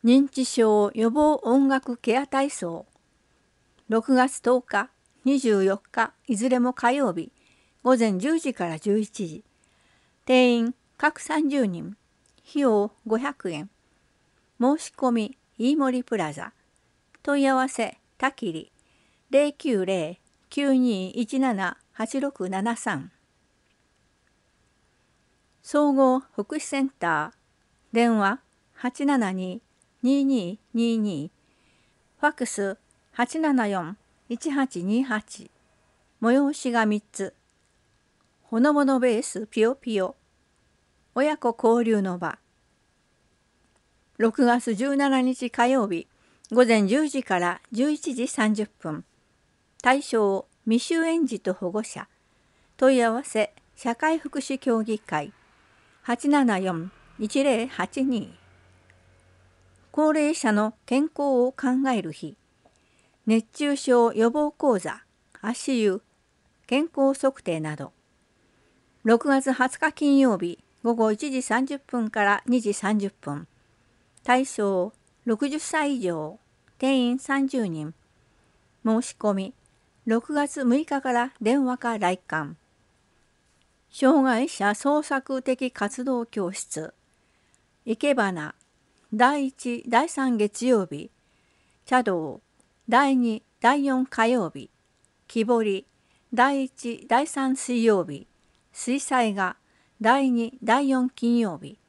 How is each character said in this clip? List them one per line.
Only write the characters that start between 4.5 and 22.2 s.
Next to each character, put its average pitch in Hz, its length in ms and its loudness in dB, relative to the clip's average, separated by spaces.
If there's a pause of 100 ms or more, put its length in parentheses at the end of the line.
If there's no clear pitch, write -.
日、 214 300 -4 (340)
二 269 140 2
十 208 260 2
四 196 140 2 (120)
日、 226 220 -2 (140)
い 233 100 -2
ず 240 140 -2
れ 254 100 2
も 254 140 0
火 240 180 0
曜 262 220 0
日、 170 180 -10 (500)
午 254 140 4
前 220 220 2
十 302 200 0
時 277 140 -4
か 175 160 -6
ら 160 100 -8
十 208 200 0
一 208 280 -6
時。 160 160 -14 (840)
定 254 240 6
員、 233 240 0 (240)
各 302 220 -2
三 302 280 -2
十 269 160 0
人。 175 320 -6 (500)
費 285 160 -2
用、 208 280 2 (160)
五 220 100 0
百 262 340 -6
円。 156 200 -8 (920)
申 277 180 2
し - 160 -12
込 254 160 -2
み、 226 280 -4 (180)
飯 262 200 0
森 254 280 -2
プ 226 140 -4
ラ 151 160 -4
ザ。 - 180 -14 (680)
問 285 180 0
い 269 80 4
合 262 80 2
わ 262 140 0
せ、 - 280 -6 (200)
た 262 120 0
き 202 220 -8
り、 156 180 -12 (600)
零 285 240 2
九 208 320 -2
零 180 320 -4 (320)
九 285 240 0
二 220 380 0
一 247 280 -4
七 196 380 -2 (140)
八 226 280 -6